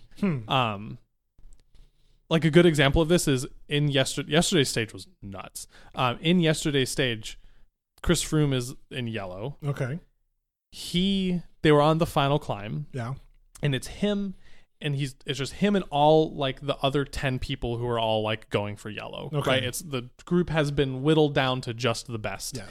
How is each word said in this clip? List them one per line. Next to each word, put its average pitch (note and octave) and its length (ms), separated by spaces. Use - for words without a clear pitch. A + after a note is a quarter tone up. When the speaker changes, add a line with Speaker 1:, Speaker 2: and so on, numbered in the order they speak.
Speaker 1:
Hmm. C#3+ 320
Speaker 2:
Um, A#2 480
like, E3 160
a E3 60
good E3+ 160
example D3 360
of D#3 60
this E3+ 180
is C3+ 180
in D3 200
yester-, C3+ 400
yesterday's D#3 400
stage A2+ 240
was - 160
nuts. - 460
Um, B2 240
in F3 180
yesterday's D3+ 500
stage, A#2+ 520
Chris E3 180
Froome D3 320
is B2+ 220
in B2 160
yellow. G2+ 480
Speaker 1:
Okay. C#3+ 320
Speaker 2:
He, F#3 720
they D#3 100
were D3 100
on D#3+ 160
the D#3+ 80
final C#3+ 320
climb. B2+ 540
Speaker 1:
Yeah. B2 220
Speaker 2:
And C#3+ 140
it's B2+ 140
him, G3+ 480
and D3 140
he's, C3+ 220
it's C3+ 140
just C3 140
him G3+ 200
and F#3+ 160
all, D#3 420
like, C#3 320
the C#3 120
other C#3 280
ten C3 360
people A#2+ 380
who A#2+ 100
are A#2 100
all, A2 240
like, G#2+ 260
going G#2 280
for - 140
yellow. G#2 420
Speaker 1:
Okay. C#3+ 180
Speaker 2:
Right? C3 140
It's, B2 160
the B2+ 280
group F3 260
has D3+ 200
been C3+ 320
whittled D3+ 320
down C3 280
to A#2+ 120
just A#2 320
the A#2 100
best. G#2 400
Speaker 1:
Yeah, A2+ 140